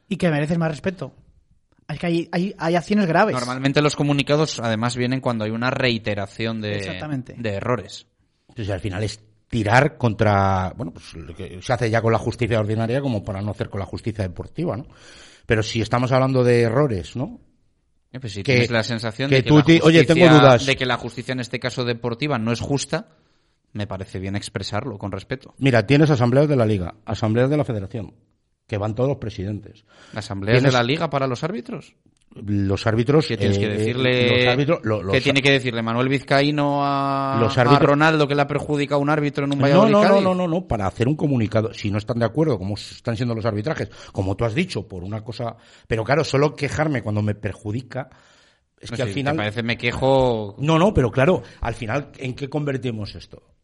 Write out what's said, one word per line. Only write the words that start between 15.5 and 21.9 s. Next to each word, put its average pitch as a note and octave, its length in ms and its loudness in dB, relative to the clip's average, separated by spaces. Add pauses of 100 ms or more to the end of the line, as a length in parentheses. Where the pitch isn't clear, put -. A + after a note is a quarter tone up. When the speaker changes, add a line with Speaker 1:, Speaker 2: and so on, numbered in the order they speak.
Speaker 3:
si A2 180 -4
estamos A#2+ 320 -2
hablando C3 300 2
de A#2+ 180 4
errores, A#2 540 -2
¿no? F3 240 -8 (720)
Speaker 2:
Eh, B2+ 80 -16
pues A2+ 140 -10
si G2 100 -10
Speaker 3:
Que, C3+ 100 0
Speaker 2:
tienes A#2+ 180 2
la A2+ 120 0
sensación A#2 460 -6
Speaker 3:
que C3+ 80 4
Speaker 2:
de B2+ 60 4
que - 60 -4
Speaker 3:
tú D3+ 80 8
Speaker 2:
la D3 60 8
Speaker 3:
di-, E3 200 6
"Oye, D#3+ 220 8
tengo E3 160 4
Speaker 2:
justicia, D#3+ 180 10
Speaker 3:
dudas". C3+ 260 8
Speaker 2:
de C3+ 120 2
que C3 80 -2
la A#2+ 120 0
justicia, A#2+ 360 -10
en B2+ 80 -4
este A#2 180 -8
caso B2+ 240 -6
deportiva, A#2+ 560 -4